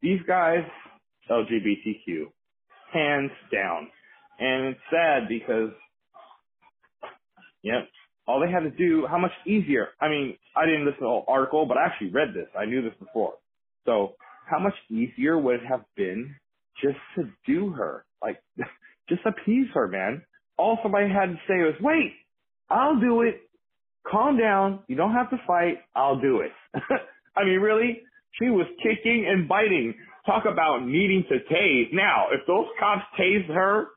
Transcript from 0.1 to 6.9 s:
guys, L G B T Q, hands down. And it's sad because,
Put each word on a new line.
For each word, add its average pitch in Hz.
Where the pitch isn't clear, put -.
guys, 170
L 117
G 110
B 101
T 107
Q, 78
hands 147
down. 90
And 131
it's 131
sad 151
because, 113